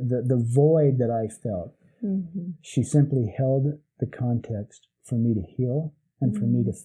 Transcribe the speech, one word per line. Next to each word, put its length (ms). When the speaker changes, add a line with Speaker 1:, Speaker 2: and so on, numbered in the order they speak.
Speaker 1:
the, 160
the 180
void 580
that 120
I 160
felt, 480
Speaker 2:
Mm-hmm. 460
Speaker 1:
she 220
simply 520
held 440
the 80
context 800
for 140
me 180
to 80
heal 500
and 180
for 60
me 160
Speaker 2:
Mm-hmm. 100
Speaker 1:
to 140